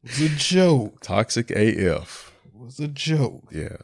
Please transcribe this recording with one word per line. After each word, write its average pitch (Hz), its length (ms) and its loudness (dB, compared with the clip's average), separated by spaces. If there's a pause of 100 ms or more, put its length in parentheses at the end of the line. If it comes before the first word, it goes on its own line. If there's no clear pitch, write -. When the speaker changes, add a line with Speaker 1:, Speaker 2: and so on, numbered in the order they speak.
Speaker 1:
It - 20 -20
was 123 180 -6
a 156 80 2
joke. 156 720 2
Speaker 2:
Toxic 110 500 -2
A 95 440 2
F. - 380 -12 (120)
Speaker 1:
It - 100 -20
was 120 240 -20
a 151 80 -6
joke. 147 640 -4
Speaker 2:
Yeah. 78 320 -10